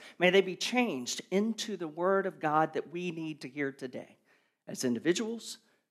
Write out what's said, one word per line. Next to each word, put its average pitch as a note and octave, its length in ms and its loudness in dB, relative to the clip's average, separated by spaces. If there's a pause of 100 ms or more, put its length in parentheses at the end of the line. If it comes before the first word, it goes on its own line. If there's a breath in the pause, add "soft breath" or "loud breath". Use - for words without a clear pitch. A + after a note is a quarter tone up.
(200 loud breath)
may F3+ 100 6
they F#3+ 120 8
be F3+ 120 0
changed F3+ 680 -2 (100)
into G#3+ 440 0
the E3+ 120 -4
word F3+ 360 2
of E3 140 -6
God D#3 360 2
that C#3 180 -6
we F3+ 180 -4
need D#3+ 300 -6
to C#3 80 -10
hear C#3 240 -4
today, B2+ 440 -12 (520)
as - 160 -6
individuals F3+ 720 -2 (320)